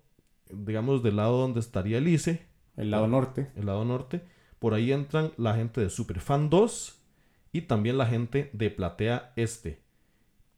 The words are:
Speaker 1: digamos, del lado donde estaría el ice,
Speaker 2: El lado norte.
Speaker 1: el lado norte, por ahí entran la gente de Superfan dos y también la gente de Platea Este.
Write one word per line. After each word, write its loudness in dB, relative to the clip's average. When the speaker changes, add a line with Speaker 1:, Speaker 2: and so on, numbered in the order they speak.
Speaker 1:
digamos, -2
del 2
lado 2
donde 0
estaría -2
el 2
ice, 2
Speaker 2:
El -2
lado 2
norte. 0
Speaker 1:
el -4
lado -2
norte, -4
por 0
ahí 2
entran 0
la 2
gente 0
de 0
Superfan -2
dos 2
y -4
también 0
la 2
gente -2
de 0
Platea -4
Este. -4